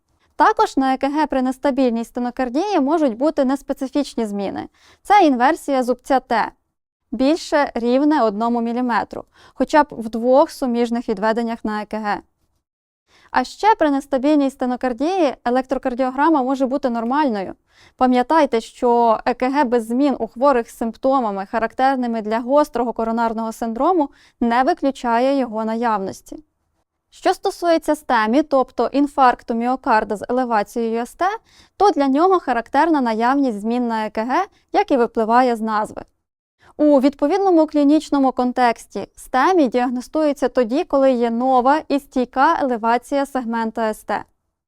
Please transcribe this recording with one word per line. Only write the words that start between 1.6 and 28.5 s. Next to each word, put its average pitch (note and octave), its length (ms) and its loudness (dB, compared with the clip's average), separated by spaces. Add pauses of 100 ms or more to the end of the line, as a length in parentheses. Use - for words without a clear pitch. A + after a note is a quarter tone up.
стенокардії B3+ 760 -4
можуть C#4 360 0
бути C#4+ 280 0
неспецифічні C4 840 -4
зміни. G3+ 420 -8 (340)
Це G4 240 4
інверсія C4 560 0
зубця B3 380 -2
Т, G#3+ 300 -2 (600)
більше C#4+ 600 0
рівне B3+ 480 2
одному A3+ 380 0
міліметру, A#3 640 -4 (300)
хоча D4 280 2
б D4 80 -2
в A3+ 180 -10
двох B3+ 420 2
суміжних A#3+ 580 -4
відведеннях A3+ 560 -2
на G#3+ 180 -4
Е - 20 -12
К G#3+ 140 -8
Г. G#3 220 -4 (1080)
А B3+ 140 0
ще G#4+ 300 0
при D#4 160 0
нестабільній C#4 600 0
стенокардії C4 840 -2 (100)
електрокардіограма C4 1000 0
може C4 240 -2
бути C4 240 -2
нормальною. A#3 640 -2 (420)
Пам'ятайте, B3+ 640 2
що A#3 640 2
Е B3 100 0
К B3+ 140 -2
Г C#4 160 0
без A3+ 220 0
змін B3+ 320 0
у A3+ 80 -6
хворих B3 440 0
з - 60 -20
симптомами, A3+ 720 -2
характерними A#3+ 720 -2
для A3 180 -2
гострого B3+ 520 0
коронарного A3+ 600 -2
синдрому, C#4 580 0 (300)
не A#3+ 220 2
виключає C4 760 0
його A3 260 -4
наявності. A3 800 -4 (680)
Що - 220 0
стосується E4+ 600 -2
стемі, A#3+ 480 0
тобто C4 500 0